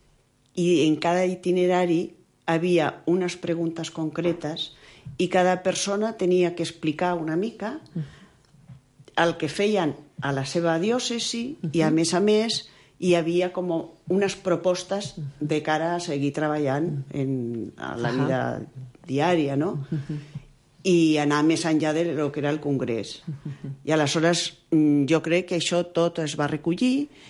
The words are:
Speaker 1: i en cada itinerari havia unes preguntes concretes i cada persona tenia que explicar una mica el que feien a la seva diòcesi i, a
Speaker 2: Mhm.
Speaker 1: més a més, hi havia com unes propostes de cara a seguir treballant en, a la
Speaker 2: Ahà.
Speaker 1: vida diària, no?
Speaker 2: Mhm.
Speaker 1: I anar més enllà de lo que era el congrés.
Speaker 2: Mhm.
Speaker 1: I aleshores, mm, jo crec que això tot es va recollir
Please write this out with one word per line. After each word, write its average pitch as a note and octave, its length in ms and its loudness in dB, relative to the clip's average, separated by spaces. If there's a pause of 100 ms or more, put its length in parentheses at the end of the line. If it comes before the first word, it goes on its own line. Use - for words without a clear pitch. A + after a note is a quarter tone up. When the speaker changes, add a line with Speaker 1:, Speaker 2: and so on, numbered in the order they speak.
(560)
Speaker 1:
i E3+ 300 4
en D#3 120 4
cada F3 280 2
itinerari F3+ 840 2 (340)
havia E3 600 2
unes F3+ 320 0
preguntes E3 520 -4
concretes E3 840 -4 (440)
i F3+ 120 0
cada F#3 340 2
persona G3+ 540 -2
tenia F3+ 380 2
que E3+ 80 -4
explicar D#3+ 520 -2
una D#3+ 220 -2
mica A#3 420 -4 (1400)
el E3 220 2
que D#3 120 -4
feien F#3+ 460 0 (260)
a C#3 100 -2
la C3+ 140 -2
seva E3 340 0
diòcesi A#3 800 -2 (140)
i, E3 100 2
a D#3 80 4
Speaker 2:
Mhm. D#3 60 2
Speaker 1:
més E3 180 2
a F3+ 60 2
més, G#3+ 480 2 (320)
hi F3+ 160 4
havia F3 360 2
com F3+ 380 -4 (200)
unes F#3+ 260 2
propostes F3+ 800 -2 (240)
de D3+ 240 0
cara D#3+ 320 0
a F3 40 -2
seguir C#3+ 340 -2
treballant D3+ 800 0
en, B2 640 -4
a C2 200 -8
la A#2+ 120 -2
Speaker 2:
Ahà. A#2+ 40 -2 (120)
Speaker 1:
vida B2 360 -2 (460)
diària, C#3+ 500 0
no? D3+ 320 -2
Speaker 2:
Mhm. D3+ 300 -6 (640)
Speaker 1:
I E3 340 6
anar D3 260 2
més D#3+ 220 2
enllà D#3 280 2
de E3+ 200 0
lo D3+ 180 -2
que D3 80 -8
era C#3+ 100 0
el D#3 100 -2
congrés. A#2+ 680 -4
Speaker 2:
Mhm. C#3 460 -10 (120)
Speaker 1:
I D#3 60 0
aleshores, D#3+ 640 2 (140)
mm, D3 360 4
jo D#3+ 140 4
crec F3 260 0
que F3 100 0
això F3 340 -2
tot E3+ 280 0
es D3+ 200 -4
va D3 80 0
recollir A3 600 0 (200)